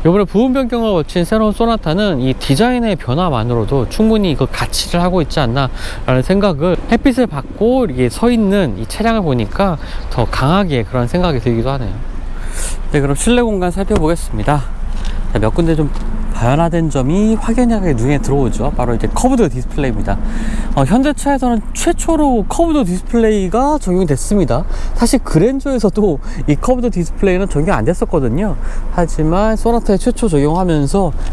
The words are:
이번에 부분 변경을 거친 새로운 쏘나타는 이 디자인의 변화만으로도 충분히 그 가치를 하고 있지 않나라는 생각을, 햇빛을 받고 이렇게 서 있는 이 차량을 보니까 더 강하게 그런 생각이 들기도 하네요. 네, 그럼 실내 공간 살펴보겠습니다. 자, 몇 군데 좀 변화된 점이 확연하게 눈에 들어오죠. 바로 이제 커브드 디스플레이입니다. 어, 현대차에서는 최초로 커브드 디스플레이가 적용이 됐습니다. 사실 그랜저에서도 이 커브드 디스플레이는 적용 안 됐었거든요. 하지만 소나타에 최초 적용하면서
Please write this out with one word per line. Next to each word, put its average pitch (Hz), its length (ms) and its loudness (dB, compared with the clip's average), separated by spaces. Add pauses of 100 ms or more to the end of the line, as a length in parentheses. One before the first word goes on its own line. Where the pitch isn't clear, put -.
이번에 190 240 4
부분 240 280 0
변경을 233 380 0
거친 170 320 0
새로운 214 300 2
쏘나타는 208 680 0
이 127 140 0
디자인의 226 640 0
변화만으로도 120 920 0
충분히 214 460 2
그 127 160 0
가치를 - 500 -4
하고 180 200 0
있지 151 180 -2
않나라는 127 840 -2
생각을, 180 520 2 (160)
햇빛을 240 360 2
받고 226 580 -2
이렇게 127 240 0
서 226 200 0
있는 196 480 2
이 110 80 -6
차량을 226 360 -2
보니까 147 560 0 (320)
더 120 160 0
강하게 147 580 0
그런 120 240 -2
생각이 170 320 0
들기도 117 300 0
하네요. 123 240 -4 (1000)
네, 147 100 2
그럼 139 140 0
실내 247 260 2
공간 196 300 0
살펴보겠습니다. 156 920 0 (680)
자, 107 60 0
몇 107 140 0
군데 165 220 2
좀 151 140 0 (440)
변화된 160 560 0
점이 160 460 2
확연하게 220 580 0
눈에 131 260 2
들어오죠. 135 580 0
바로 123 180 0
이제 110 180 0
커브드 240 360 2
디스플레이입니다. 127 680 -2 (580)
어, 139 100 4
현대차에서는 262 760 0 (120)
최초로 294 760 0
커브드 311 380 2
디스플레이가 220 920 0
적용이 185 260 0
됐습니다. 143 580 0 (300)
사실 240 260 2
그랜저에서도 214 1000 0 (280)
이 147 80 2
커브드 247 360 0
디스플레이는 185 580 0
적용 160 260 0
안 113 80 0
됐었거든요. 165 720 0 (360)
하지만 180 680 0
소나타에 220 400 2
최초 233 320 0
적용하면서 160 840 2 (220)